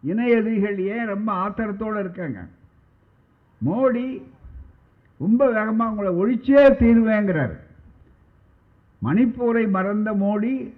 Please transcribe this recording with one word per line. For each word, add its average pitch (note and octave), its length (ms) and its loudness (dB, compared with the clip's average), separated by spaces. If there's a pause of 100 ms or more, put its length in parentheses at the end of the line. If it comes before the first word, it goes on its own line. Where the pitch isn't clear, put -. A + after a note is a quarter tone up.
இன G3+ 240 -2
எதிரிகள் G#3 520 0 (140)
ஏன் A#3 180 -6
ரொம்ப G#3 180 -4 (140)
ஆத்திரத்தோட G#3+ 600 -6
இருக்காங்க? E3+ 360 -8 (1200)
மோடி A#3+ 460 0 (1120)
ரொம்ப A3 220 2 (140)
வேகமா A3 360 0
உங்களை G3+ 200 -4 (100)
ஒழிச்சே B3+ 420 4 (180)
தீருவேங்கிறார். G#3+ 760 2 (1500)
மணிப்பூரை A#3 600 0 (140)
மறந்த G#3 320 -2 (140)
மோடி G#3 300 0 (240)